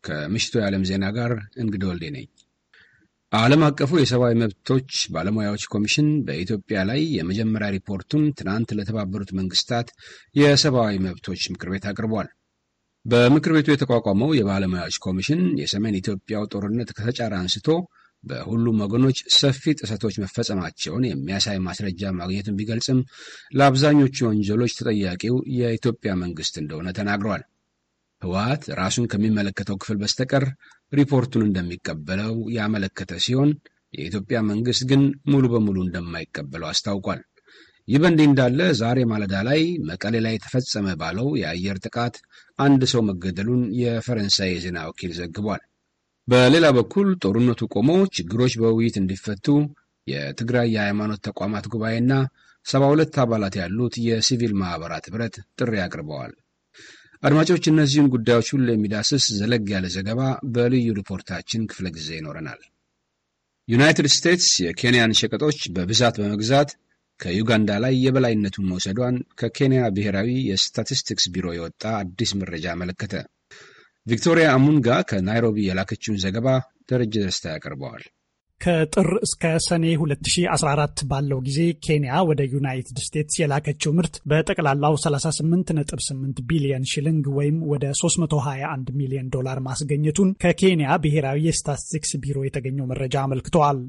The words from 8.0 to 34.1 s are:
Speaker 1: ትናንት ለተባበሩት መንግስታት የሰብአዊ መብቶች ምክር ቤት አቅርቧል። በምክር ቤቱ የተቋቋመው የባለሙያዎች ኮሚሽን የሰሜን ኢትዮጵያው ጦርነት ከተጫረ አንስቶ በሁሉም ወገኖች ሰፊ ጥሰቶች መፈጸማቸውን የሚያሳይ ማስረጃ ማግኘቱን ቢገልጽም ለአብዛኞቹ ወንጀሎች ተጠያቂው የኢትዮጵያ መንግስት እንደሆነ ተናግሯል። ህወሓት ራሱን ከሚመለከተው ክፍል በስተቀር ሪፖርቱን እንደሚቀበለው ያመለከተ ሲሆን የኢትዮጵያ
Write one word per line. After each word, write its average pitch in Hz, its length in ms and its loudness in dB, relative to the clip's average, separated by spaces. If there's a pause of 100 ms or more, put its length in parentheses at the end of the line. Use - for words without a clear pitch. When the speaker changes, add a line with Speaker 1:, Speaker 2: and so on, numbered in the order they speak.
Speaker 1:
ትናንት 104 360 -4
ለተባበሩት 104 640 -4
መንግስታት 95 540 -2 (480)
የሰብአዊ 131 680 4
መብቶች 92 480 -6
ምክር 87 200 -10
ቤት 95 180 -6
አቅርቧል። 104 400 -4 (760)
በምክር 123 480 6
ቤቱ 151 140 4
የተቋቋመው 120 640 2
የባለሙያዎች 95 680 0
ኮሚሽን 98 440 -2 (160)
የሰሜን 101 400 -2
ኢትዮጵያው 104 500 -6
ጦርነት 104 460 -4
ከተጫረ 113 420 -4
አንስቶ 90 320 -4 (560)
በሁሉም 113 560 -2
ወገኖች 120 380 2 (140)
ሰፊ 143 440 4
ጥሰቶች 104 420 -6
መፈጸማቸውን 98 880 -4
የሚያሳይ 95 540 -4
ማስረጃ 95 540 -6
ማግኘቱን 95 440 -4
ቢገልጽም 113 420 0 (540)
ለአብዛኞቹ 139 680 6
ወንጀሎች 107 520 0
ተጠያቂው 107 640 -2 (160)
የኢትዮጵያ 117 600 -2
መንግስት 87 420 -6
እንደሆነ 78 380 -8
ተናግሯል። 101 480 -4 (800)
ህወሓት 104 420 -2 (100)
ራሱን 95 340 -2
ከሚመለከተው 101 680 -2
ክፍል 104 200 -6
በስተቀር 127 460 -2 (500)
ሪፖርቱን 135 500 2
እንደሚቀበለው 90 880 -4 (180)
ያመለከተ 104 680 -4
ሲሆን 135 300 2 (440)
የኢትዮጵያ 98 480 -6